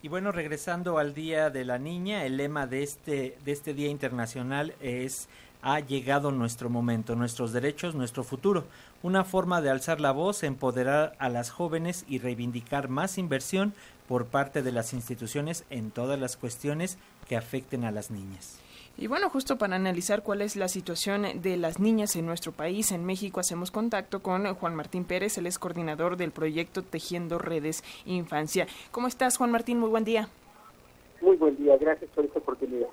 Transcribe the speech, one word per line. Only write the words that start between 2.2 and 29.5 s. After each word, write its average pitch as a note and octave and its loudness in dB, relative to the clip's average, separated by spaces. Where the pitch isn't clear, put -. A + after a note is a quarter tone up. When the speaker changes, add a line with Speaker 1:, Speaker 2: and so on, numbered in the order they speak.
Speaker 1:
el C3 0
lema C#3+ -2
de C3 -2
este, C#3 -4
de C#3 -2
este C#3+ -4
Día D3 -2
Internacional C3+ -4
es: B2+ -6
"Ha C#3+ 2
llegado C#3 2
nuestro A#2+ 0
momento, A#2 0
nuestros A#2 0
derechos, D3 -2
nuestro B2+ -4
futuro". D#3+ 2
Una F#3 2
forma F3+ 2
de C#3+ 4
alzar C#3+ 2
la C#3+ 4
voz, F3 2
empoderar C3+ 2
a C3+ 0
las A#2+ -2
jóvenes E3+ -2
y C3 -2
reivindicar A#2+ -4
más D3+ -2
inversión F#3 0
por A#2+ 0
parte C#3 0
de B2+ 0
las A#2 -2
instituciones C3 -6
en A2 -6
todas C3 -2
las B2+ -4
cuestiones D3 -4
que B2 -2
afecten B2 -4
a A2+ -2
las G#2 -6
niñas. G2 -12
Speaker 2:
Y - -6
bueno, E4+ 2
justo C4 0
para F#3+ 0
analizar F#3+ 2
cuál G3+ 0
es G#3 -2
la F#3+ 0
situación F#3 -2
de F#3 0
las E3+ 0
niñas G#3 4
en E3 -2
nuestro E3 -4
país, F#3+ -2
en F3 -2
México, F#3+ -2
hacemos F3+ -2
contacto G#3+ -2
con F#3+ 0
Juan E3+ -4
Martín E3+ -4
Pérez, F3+ 0
él F3 -2
es F3+ -4
coordinador E3+ -2
del E3+ -2
proyecto D#3+ -2
Tejiendo E3+ -4
Redes D#3+ -2
Infancia. E3 0
¿Cómo A#3+ -2
estás, B3 2
Juan A#3+ 4